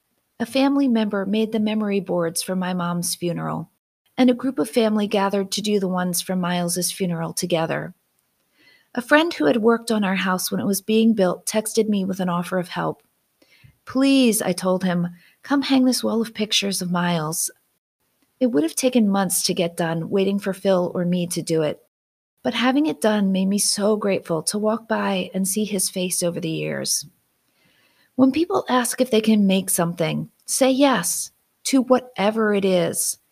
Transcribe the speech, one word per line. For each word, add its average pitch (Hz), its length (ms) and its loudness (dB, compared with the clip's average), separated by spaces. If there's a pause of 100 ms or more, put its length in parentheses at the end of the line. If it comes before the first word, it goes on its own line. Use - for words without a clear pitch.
(400)
A 233 80 -4
family 277 400 2
member 214 400 0
made 220 240 0
the 226 80 0
memory 214 400 0
boards 175 420 -2
for 185 140 -4
my 185 180 -2
mom's 175 400 -4
funeral, 165 560 -4 (480)
and 254 120 4
a 247 40 6
group 254 260 -4
of 226 100 -2
family 214 380 2
gathered 196 440 0
to - 100 -4
do 208 180 0
the 190 80 0
ones 180 320 -2
for 185 160 -4
Miles's 175 560 -2
funeral 165 400 -4
together. 160 640 -2 (1000)
A 247 60 -4
friend 311 320 2
who 302 120 -2
had 254 120 4
worked 226 340 2
on 214 120 0
our 190 120 0
house 185 360 -2
when 190 80 -2
it 110 60 -4
was 196 160 -2
being 226 320 4
built 185 320 0
texted 220 420 -2
me 196 180 0
with 190 140 -4
an 185 100 -2
offer 175 280 -2
of 175 120 -2
help. 165 340 -6 (800)
"Please," 262 560 4
I 180 100 0
told 185 320 0
him, 175 260 0 (340)
"come 277 180 0
hang 262 240 2
this 254 180 0
wall 220 180 0
of 226 120 -6
pictures 202 480 -2
of 175 100 -4
Miles." 170 600 -2 (880)
It 254 80 2
would 277 160 0
have 320 120 -4
taken 254 320 2
months 196 360 0
to 185 100 0
get 170 240 -2
done, 165 320 -2
waiting 196 300 2
for 190 140 -2
Phil 185 420 0
or 175 100 0
me 175 220 0
to 175 160 -6
do 160 180 0
it. - 240 -4 (560)
But 240 140 -2
having 262 320 2
it 302 120 -4
done 214 320 2
made 190 140 0
me 202 140 0
so 208 360 0
grateful 190 480 -2
to - 140 -4
walk 220 300 -2
by 196 480 -2
and 190 120 -2
see 214 180 -2
his 190 240 -2
face 185 340 -4
over 170 160 -2
the 170 100 -4
years. 151 560 -4 (1120)
When 262 160 4
people 349 360 0
ask 247 320 0
if 247 100 0
they 220 120 2
can 214 260 4
make 190 220 2
something, 165 600 -2 (160)
say - 240 2
yes 262 640 2 (340)
to 269 180 4
whatever 220 720 2
it 196 120 0
is, 175 520 0 (140)